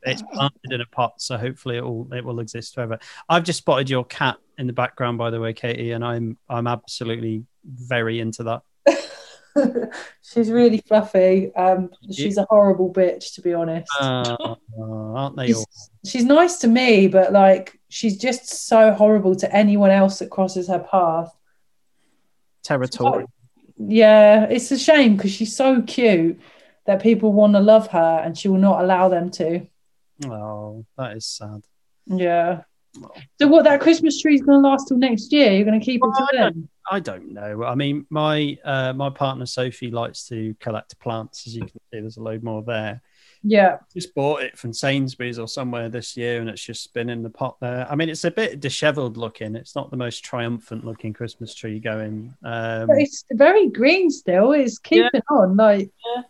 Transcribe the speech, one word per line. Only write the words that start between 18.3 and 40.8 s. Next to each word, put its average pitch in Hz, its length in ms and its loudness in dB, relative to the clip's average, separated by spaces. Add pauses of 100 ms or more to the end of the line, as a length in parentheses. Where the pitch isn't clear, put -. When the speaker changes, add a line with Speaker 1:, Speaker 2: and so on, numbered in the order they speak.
Speaker 2:
so 220 460 4
horrible 202 420 4
to - 180 -6
anyone 202 380 4
else 190 280 4
that - 100 -10
crosses 185 400 -4
her 180 100 -2
path. 165 560 -2 (1300)
Speaker 1:
Territorial. 123 680 -2 (460)
Speaker 2:
Yeah, 214 680 8
it's 233 260 -2
a 269 60 -2
shame 262 400 6
'cause 196 140 -2
she's 214 240 -6
so 269 260 2
cute 175 580 2 (460)
that 196 160 0
people 220 320 2
wanna 208 260 6
love 214 280 6
her 165 360 2
and 165 140 -8
she - 100 -6
will 190 120 2
not 190 240 4
allow 185 260 4
them 180 220 -2
to. 170 360 -4 (580)
Speaker 1:
Oh, 107 600 -12 (120)
that 113 200 -10
is 110 80 -14
sad. 107 380 -14 (420)
Speaker 2:
Yeah. 175 560 -2 (380)
Speaker 1:
Well. - 160 -20 (240)
Speaker 2:
So 294 80 4
what, 302 160 8
that 285 180 6
Christmas 320 400 2
tree 302 140 4
is 262 60 4
gonna 277 260 6
last 269 220 0
till 262 80 0
next 247 360 0
year? 277 180 6
You're 196 140 4
gonna 214 140 2
keep 247 220 -2
Speaker 1:
Well, 247 100 2
Speaker 2:
it 262 60 -2
till 262 100 0 (120)
Speaker 1:
I 220 40 4
don't, 190 100 0
Speaker 2:
then? 165 160 -14 (220)
Speaker 1:
I 196 80 -4
don't 95 320 -12
know. 104 320 -10
I 120 120 -6
mean, 143 340 -4
my, 151 540 -2
uh, 131 300 -4
my 139 160 -6
partner 135 360 -6
Sophie 123 460 -8
likes 117 360 -10
to 110 320 -10
collect - 400 -12